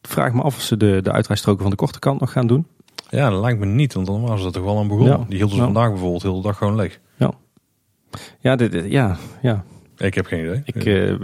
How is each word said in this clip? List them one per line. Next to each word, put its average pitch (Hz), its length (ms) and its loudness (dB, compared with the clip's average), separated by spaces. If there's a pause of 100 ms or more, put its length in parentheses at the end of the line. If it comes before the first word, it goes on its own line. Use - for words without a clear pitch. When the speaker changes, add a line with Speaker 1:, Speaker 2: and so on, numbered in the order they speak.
Speaker 1:
vraag 131 320 0
me 123 80 2
af 143 140 0
of - 60 -12
ze - 160 -2
de, 101 240 4
de 95 100 -2
uitrijstroken 104 500 0
van 98 100 2
de 101 60 -2
korte - 220 -2
kant 139 200 0
nog 127 120 -2
gaan 127 160 0
doen. 131 200 2 (420)
Speaker 2:
Ja, 131 200 2
dat 95 120 0
lijkt 117 180 0
me 101 60 -2
niet, 120 280 2
want 95 140 -2
dan 101 140 -2
waren 117 180 -2
ze 92 60 -2
er 92 60 -2
toch 90 120 -4
wel 101 160 0
aan 104 80 0
begonnen. 117 320 4
Speaker 1:
Ja. 120 80 -4
Speaker 2:
Die 104 100 -6
hielden 101 180 0
ze 127 60 4
Speaker 1:
Ja. - 60 4
Speaker 2:
vandaag 113 220 2
bijvoorbeeld 90 340 -2
heel 95 120 -2
de 95 120 -4
dag 101 100 -2
gewoon 104 180 0
leeg. 104 240 -4 (160)
Speaker 1:
Ja. - 160 0 (1080)
Ja, 131 160 2
dit, 120 160 0
dit, 85 200 -4
ja, 113 260 2 (240)
ja. 110 220 0 (340)
Speaker 2:
Ik 98 160 -2
heb 95 120 -2
geen 87 180 -6
idee. 87 220 -4
Speaker 1:
Ik, - 100 -10
Speaker 2:
Ik 101 100 -4
Speaker 1:
eh, 98 220 2
Speaker 2:
zou 98 160 0